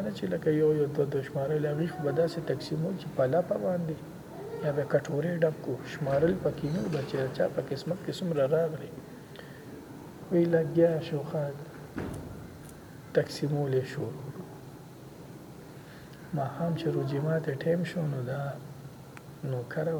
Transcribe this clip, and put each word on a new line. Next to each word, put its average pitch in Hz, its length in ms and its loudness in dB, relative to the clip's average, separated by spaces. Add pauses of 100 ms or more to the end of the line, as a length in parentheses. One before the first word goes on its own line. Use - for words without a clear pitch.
نه 214 120 -2
چې - 160 -2
لکه 165 160 2 (100)
یو، 156 100 8 (100)
یو، 143 160 4
دوه، 147 160 4
دوه 139 160 2
شمارل، 147 440 0
هغې 160 200 0
خو - 140 -6
به 139 60 4 (100)
داسې 165 180 2 (120)
تقسیم 156 340 -2
و 190 140 0
چې - 80 -10 (100)
په 135 60 6 (100)
لپه 180 220 4 (100)
باندې 170 300 0 (680)
یا 147 140 2
به 143 140 2
کټورې 151 500 4
ډک 156 220 6
کړو، 127 120 0 (180)
شمارل 147 400 4 (100)
پکې - 300 0
نه 196 100 2
و، 202 100 0
به 143 160 0
چې - 60 -2 (220)
چا 92 80 6 (100)
په 143 140 2
قسمت 160 360 -2
کې 151 140 -2
څومره 165 240 2 (120)
راغلي. 156 360 0 (1400)
وی 170 140 8
لګیا 165 460 6 (160)
شو، 147 120 0 (100)
ښه 151 140 0 (1700)
تقسیمول 143 560 2
یې 127 180 2
شروع 113 260 -4
کړو. - 260 -10 (1900)
ماښام 165 420 0
چې - 160 -2
روجې 139 320 0
ماتې 156 260 2 (100)
ټیم 170 260 4
شو، 175 120 -2 (120)
نو 131 60 -2 (120)
دا 139 100 -2 (1120)
نوکره 156 480 0